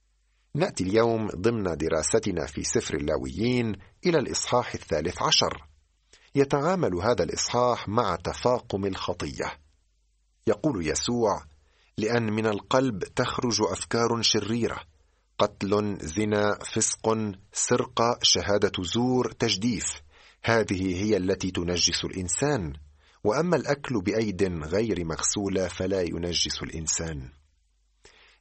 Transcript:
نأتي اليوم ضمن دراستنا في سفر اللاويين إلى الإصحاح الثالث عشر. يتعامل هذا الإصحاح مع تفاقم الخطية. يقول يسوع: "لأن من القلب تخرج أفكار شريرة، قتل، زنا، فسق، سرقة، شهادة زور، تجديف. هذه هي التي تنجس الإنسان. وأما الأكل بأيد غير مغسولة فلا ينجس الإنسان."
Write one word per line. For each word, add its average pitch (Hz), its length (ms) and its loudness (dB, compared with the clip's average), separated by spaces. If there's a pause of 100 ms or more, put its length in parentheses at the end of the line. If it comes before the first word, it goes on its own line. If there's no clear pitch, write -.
(560)
نأتي 143 280 0
اليوم 110 440 4
ضمن 104 360 0
دراستنا 80 840 0
في - 180 -8
سفر - 300 -2
اللاويين 80 840 -2 (300)
إلى 170 120 4
الإصحاح - 560 0
الثالث 85 480 -4
عشر. - 460 2 (680)
يتعامل 143 600 2
هذا 101 280 2
الإصحاح 120 680 0
مع 104 260 2
تفاقم 104 680 -2
الخطية. 90 600 -6 (1040)
يقول 110 400 0
يسوع: 110 560 0 (540)
"لأن 110 360 0
من 110 140 0
القلب 110 520 0
تخرج - 600 -2
أفكار 117 600 0
شريرة، 110 580 0 (580)
قتل، 101 640 0
زنا، 104 580 0 (140)
فسق، 110 440 0 (360)
سرقة، 120 680 0
شهادة 101 640 2
زور، 120 480 0
تجديف. 107 720 -2 (420)
هذه 98 600 2
هي 107 140 4
التي 95 340 0
تنجس 87 540 0
الإنسان. 92 680 -2 (500)
وأما 156 320 2
الأكل 135 460 0
بأيد 101 420 0
غير 90 600 0
مغسولة 95 600 -2
فلا 95 340 -2
ينجس 82 600 -2
الإنسان." 80 680 -6 (1120)